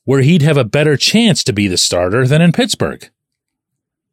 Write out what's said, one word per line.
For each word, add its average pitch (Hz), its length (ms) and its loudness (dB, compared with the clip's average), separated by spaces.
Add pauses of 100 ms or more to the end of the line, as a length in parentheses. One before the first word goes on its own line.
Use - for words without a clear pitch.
where 135 140 0
he'd 147 220 2
have 147 160 2
a 127 60 0
better 147 340 0
chance 214 440 0
to 127 100 -4
be 101 140 -2
the 90 120 -2
starter 95 480 -2
than 151 160 2
in 170 100 4
Pittsburgh. - 560 -4 (1040)